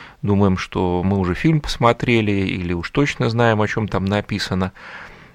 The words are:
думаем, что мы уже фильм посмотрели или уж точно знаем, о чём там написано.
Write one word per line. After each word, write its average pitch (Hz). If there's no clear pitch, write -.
думаем, 101
что 90
мы 98
уже 90
фильм 160
посмотрели 117
или 95
уж 87
точно 139
знаем, 113
о 104
чём 110
там 95
написано. 98